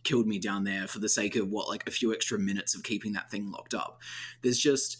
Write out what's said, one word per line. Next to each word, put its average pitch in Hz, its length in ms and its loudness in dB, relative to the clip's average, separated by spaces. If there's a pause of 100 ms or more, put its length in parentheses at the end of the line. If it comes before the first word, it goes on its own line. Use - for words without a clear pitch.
killed 120 240 4
me 104 140 0
down 101 240 0
there 98 240 0
for - 100 -6
the 104 100 0
sake 104 280 2
of, 98 120 2
what, 104 200 -2
like, - 180 -4
a - 60 -6
few 113 200 2
extra - 240 -2
minutes 98 380 0
of - 80 -10
keeping 107 300 -4
that - 180 -6
thing 101 220 -6
locked - 200 -10
up." - 280 -6 (420)
There's 123 160 4
just - 420 4